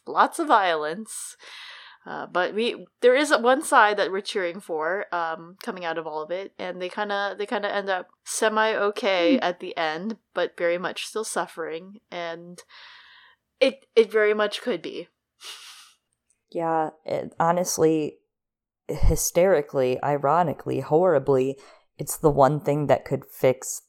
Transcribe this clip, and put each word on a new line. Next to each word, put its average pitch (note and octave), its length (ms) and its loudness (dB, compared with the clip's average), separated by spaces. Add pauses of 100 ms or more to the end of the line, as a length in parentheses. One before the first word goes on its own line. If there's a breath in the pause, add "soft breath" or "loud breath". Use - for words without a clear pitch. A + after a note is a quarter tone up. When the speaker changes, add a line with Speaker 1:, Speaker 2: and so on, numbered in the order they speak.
Speaker 1:
lots F#3 320 2
of D#4 100 -2
violence. F#3 880 0 (720 loud breath)
Uh, D3+ 160 -10
but F3+ 300 -2
we, A#3 320 -4 (140)
there B3 160 6
is D4 240 2
one B3+ 240 4
side G#3+ 320 6
that F3+ 160 0
we're F#3+ 80 -4
cheering F#3 400 -6
for, E3+ 520 -4
um, E3 480 -6
coming F#3 240 -10
out E3 140 -4
of D#3+ 80 -8
all D#3 160 -8
of D3+ 80 -12
it, F#3+ 260 -8
and F3+ 240 -10
they F3+ 80 -6
kinda, G3+ 480 -6
they G3+ 100 -6
kinda G#3 220 -4
end G3 220 -4
up F#3 160 -4 (180)
semi-okay G#3 1120 2
Speaker 2:
Mm. - 60 -2
Speaker 1:
at F3 160 -2
the - 180 -12
end, E3+ 400 -4 (160)
but F3 240 -4
very F3 220 0
much F3+ 280 -8
still A3 180 -6
suffering, F3 760 -8 (100)
and E3+ 540 -12 (960 loud breath)
it, C4+ 280 0 (100)
it A3+ 160 6
very G#3+ 220 4
much G#3 280 -2
could F#3 200 -4
be. - 260 -12 (1400 loud breath)
Speaker 3:
Yeah, D#3+ 380 -2 (140)
it, - 360 -6
honestly, D#3+ 800 2 (680)
hysterically, C#3+ 1160 2
ironically, C#3+ 800 0
horribly, C3+ 800 2 (400 soft breath)
it's - 180 -8
the D#3+ 140 4
one C#3 300 4
thing D3 260 0
that C3+ 180 2
could C3 200 -4
fix - 640 0